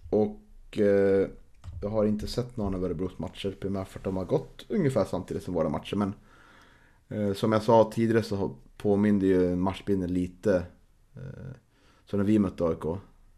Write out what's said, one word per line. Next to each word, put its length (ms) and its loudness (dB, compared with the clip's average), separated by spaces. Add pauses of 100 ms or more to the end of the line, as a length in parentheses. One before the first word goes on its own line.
Och, 680 -4
eh, 500 4 (540)
jag 80 -6
har 160 2
inte 220 -2
sett 300 -6
någon 180 -4
av 100 -4
Örebros 340 -4
matcher, 400 -8
primärt 280 -6
för 120 -14
att 40 -18
de 140 -4
har 80 -4
gått 440 -4
ungefär 360 2
samtidigt 380 -6
som 100 -8
våra 160 0
matcher. 260 -6
Men, 180 0 (960)
eh, 240 -2
som 180 0
jag 120 2
sa 300 6
tidigare 300 2
så 120 -6
har, 140 -2 (280)
påminner 480 2
ju 300 4
matchbilden 580 -2
lite, 420 0 (600)
eh, 400 -14 (500)
som 140 -2
när 60 2
vi 140 4
mötte 260 0
A 60 2
I 40 -2
K, 220 -6 (400)